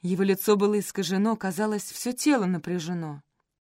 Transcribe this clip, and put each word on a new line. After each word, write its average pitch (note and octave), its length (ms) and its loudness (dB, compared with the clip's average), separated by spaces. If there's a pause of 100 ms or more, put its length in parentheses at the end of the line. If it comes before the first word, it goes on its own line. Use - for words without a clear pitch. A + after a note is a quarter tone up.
Его F3+ 220 0
лицо G3 320 4
было G#3 240 2
искажено, G3 560 0
казалось, G#3 560 -4
всё - 200 -6
тело B3 340 2
напряжено. E3+ 760 -4 (400)